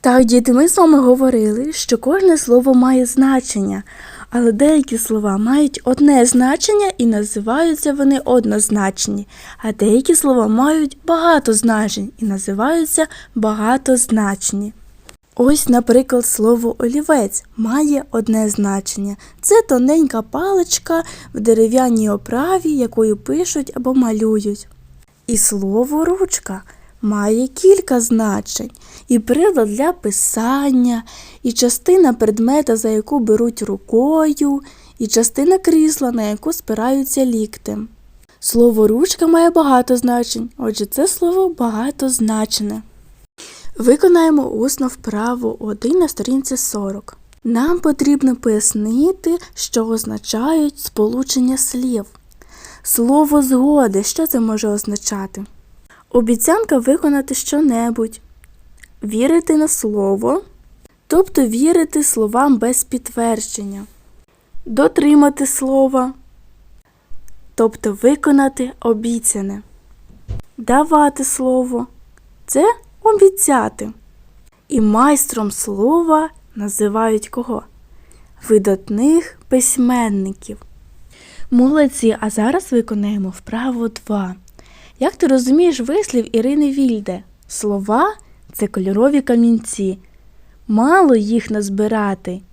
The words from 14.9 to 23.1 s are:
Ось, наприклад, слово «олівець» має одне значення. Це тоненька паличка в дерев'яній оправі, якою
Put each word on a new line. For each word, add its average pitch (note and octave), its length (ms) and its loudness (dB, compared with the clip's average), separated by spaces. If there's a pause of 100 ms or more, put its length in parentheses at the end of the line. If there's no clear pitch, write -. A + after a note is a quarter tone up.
Ось, C#4 320 2
наприклад, B3 580 2
слово A#3 520 0
«олівець» B3+ 680 -2 (120)
має C#4 540 0
одне A3 380 -2
значення. G3+ 680 -4 (240)
Це A4+ 280 4
тоненька C4 540 2
паличка E4+ 800 -2 (320)
в A3+ 60 -6
дерев'яній A3+ 680 2
оправі, D#4 600 -2
якою A3+ 460 0